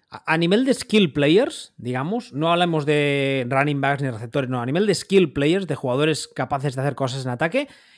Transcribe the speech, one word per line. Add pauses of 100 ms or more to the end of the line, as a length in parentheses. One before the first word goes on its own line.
A,
a
nivel
de
skill
players,
digamos,
no
hablamos
de
running
backs
ni
receptores,
no,
a
nivel
de
skill
players,
de
jugadores
capaces
de
hacer
cosas
en
ataque, (300)